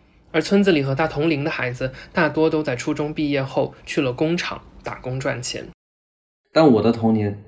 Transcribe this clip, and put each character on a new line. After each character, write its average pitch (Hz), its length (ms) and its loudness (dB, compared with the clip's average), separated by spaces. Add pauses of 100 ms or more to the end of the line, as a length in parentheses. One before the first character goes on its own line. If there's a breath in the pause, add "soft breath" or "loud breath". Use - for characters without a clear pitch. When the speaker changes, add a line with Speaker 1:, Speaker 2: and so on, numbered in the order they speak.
(340 soft breath)
Speaker 1:
而 160 80 2
村 202 220 4
子 190 80 4
里 151 100 4
和 135 120 0
他 156 140 0
同 156 220 -2
龄 143 140 0
的 156 80 -2
孩 127 200 -4
子 131 200 -6 (220 loud breath)
大 160 160 2
多 156 200 2
都 156 120 0
在 147 120 -2
初 147 200 -4
中 151 200 -4
毕 151 180 -2
业 139 120 0
后 131 300 -4 (120)
去 - 140 -4
了 127 140 0
工 160 240 0
厂 - 240 -6 (200)
打 - 180 -10
工 131 200 -6
赚 131 220 -4
钱。 - 240 -8 (880)
Speaker 2:
但 156 180 6
我 107 100 6
的 113 100 4
童 113 220 2
年， 104 340 -2